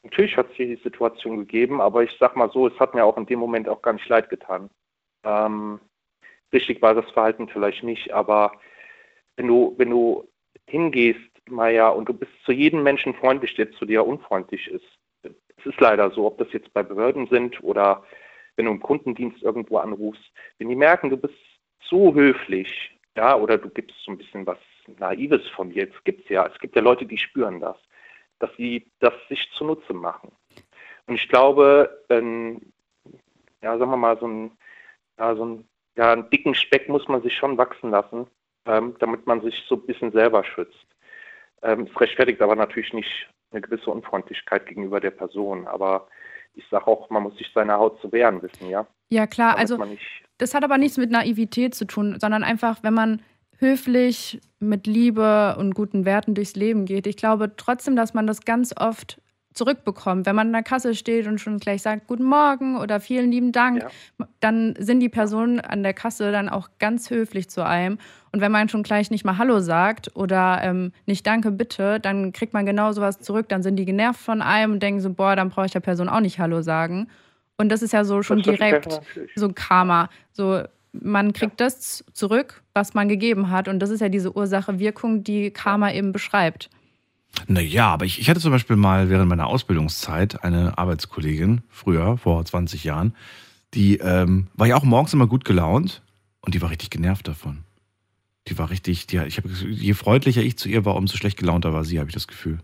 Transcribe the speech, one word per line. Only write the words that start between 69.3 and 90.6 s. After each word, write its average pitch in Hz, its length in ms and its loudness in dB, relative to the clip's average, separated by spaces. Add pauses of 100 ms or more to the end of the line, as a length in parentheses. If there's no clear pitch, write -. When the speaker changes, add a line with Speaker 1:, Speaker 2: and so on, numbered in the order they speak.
Speaker 2:
"Hallo" 233 220 4
sagt 180 560 0
oder, 185 480 0
ähm, 180 300 -2 (120)
nicht 196 220 -2
"Danke, 220 240 0
bitte", 208 480 -2
dann 196 320 -2
kriegt - 220 -8
man 208 120 0
genau 208 280 0
sowas 202 260 -2
zurück. 220 300 -4
Dann 190 120 -2
sind 196 140 0
die 190 100 -2
genervt 208 360 0
von 220 200 -4
einem 214 320 2
und 202 100 -2
denken 202 180 -2
so, 190 100 -2
"Boah, 196 240 2
dann 190 140 0
brauche 190 160 -2
ich 190 80 -4
der 180 80 -2
Person 180 260 -2
auch 226 140 0
nicht 185 180 -2
"Hallo" 165 220 0
sagen." 165 460 -2 (500)
Und 214 120 2
das 220 120 0
ist 226 100 -2
ja 208 140 4
so 202 180 0
schon 208 140 2
Speaker 1:
Das 196 80 0
verstehe 208 320 4
ich 143 60 2
Speaker 2:
direkt 165 60 -10
Speaker 1:
natürlich. 156 460 -10
Speaker 2:
so 208 180 0
Karma. 180 560 2 (220)
So, 190 320 -2 (300)
man 202 400 0
kriegt - 260 -4
Speaker 1:
Ja. 247 80 2
Speaker 2:
das - 360 -8 (100)
zurück, 226 500 -2 (100)
was 202 200 -2
man 202 160 2
gegeben 202 400 0
hat. 190 180 0
Und 190 120 -2
das 196 100 0
ist 214 100 -2
ja 214 100 0
diese 185 260 -2
Ursache-Wirkung, 202 920 -2
die 208 260 -2
Karma 202 400 0
eben 196 220 -2
beschreibt. 190 560 -2 (800)
Speaker 3:
Na 90 140 4
ja, 95 260 2
aber 80 180 0
ich, 92 140 -4
ich 117 100 0
hatte 170 120 4
zum 160 100 2
Beispiel 123 240 2
mal 95 340 4
während 92 200 4
meiner 82 180 0
Ausbildungszeit 85 960 -2
eine 87 340 2